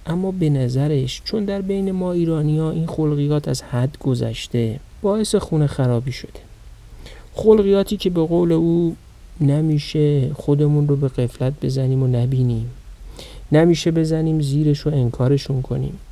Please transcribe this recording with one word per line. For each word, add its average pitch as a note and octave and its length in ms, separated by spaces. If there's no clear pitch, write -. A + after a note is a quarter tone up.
اما F#3 260
به F3 180
نظرش C3+ 720
چون G#3 220
در G3 160
بین G3 300
ما F#3 200
ایرانی‌ها D#3+ 600
این E3 160
خلقیات D3 600
از C3+ 140
حد B2+ 380
گذشته A#2 800
باعث G#3 340
خون D3+ 320
خرابی B2 440
شده. - 280
خلقیاتی G3 640
که F#3+ 120
به F3 120
قول E3+ 300
او E3 440
نمیشه D3 920
خودمون D3 540
رو C#3+ 80
به C#3 120
غفلت C3 540
بزنیم C3 420
و C3 40
نبینیم، B2 640
نمیشه E3+ 400
بزنیم D#3+ 500
زیرش D3 460
و - 20
انکارشون C3 720
کنیم، C3 380